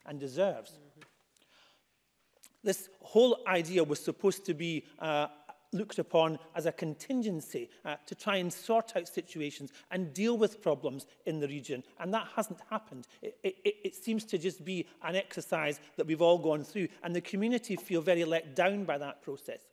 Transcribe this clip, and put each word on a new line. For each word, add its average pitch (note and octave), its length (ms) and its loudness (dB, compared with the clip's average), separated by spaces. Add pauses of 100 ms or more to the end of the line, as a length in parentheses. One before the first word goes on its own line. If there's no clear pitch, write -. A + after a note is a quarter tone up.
and D3 120 -10
deserves. C3+ 540 -2
Mm-hmm. D3 280 -20 (1600)
This G3 240 0 (120)
whole A#3 460 6
idea F3 380 2
was D3 160 -2
supposed - 460 0
to E3+ 80 0
be, D#3+ 300 -4 (140)
uh, D3+ 300 0 (440)
looked G#3+ 260 -4
upon D#3+ 400 4 (160)
as D#3+ 120 -2
a D#3+ 60 2
contingency, D#3+ 960 -4 (160)
uh, D3 120 -6 (100)
to - 80 -10
try G3+ 220 0
and F3 160 0
sort A3+ 440 0
out F3 120 -2
situations D3 640 -8 (180)
and F3+ 240 -4
deal A3 240 2
with G#3 240 2
problems C#3 440 0 (200)
in D#3+ 140 -2
the C#3+ 80 -2
region. C3+ 340 -6 (160)
And F3+ 160 -4
that G#3+ 200 -2
hasn't G#3+ 260 -4 (100)
happened. C#3+ 360 -8 (140)
It, - 220 -10
it, F#3+ 220 -2
it, - 100 2 (100)
it F#3+ 100 -4
seems A3 320 -4
to F#3 120 -2
just D#3+ 260 -4
be F3+ 220 -4 (160)
an E3+ 140 -2
exercise D#3+ 640 -2 (160)
that D#3+ 100 0
we've D#3 160 2
all F3 160 8
gone D#3 260 2
through, F#3+ 240 -4 (140)
and E3+ 120 -4
the F3 60 0
community A#3 560 0
feel E3+ 240 0
very E3+ 240 4
let D#3+ 300 0
down G3 300 4
by D#3 140 0
that C#3+ 240 -8
process. C3 380 -10 (120)